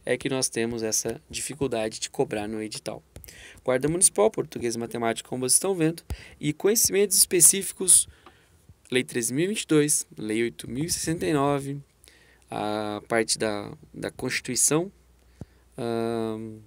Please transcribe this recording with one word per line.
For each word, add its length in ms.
é 120
que 100
nós 220
temos 340
essa 360
dificuldade 680
de 120
cobrar 360
no 160
edital. 400
Guarda 240
municipal, 420
português 460
e 20
matemática, 500
como 120
vocês 140
estão 200
vendo, 300
e 120
conhecimentos 680
específicos, 880
Lei 120
treze 300
mil 120
e 20
vinte 140
e 60
dois, 380
Lei 280
oito 260
mil 140
e 80
sessenta 340
e 60
nove, 480
a 560
parte 320
da, 320
da 180
Constituição, 800
ahn, 880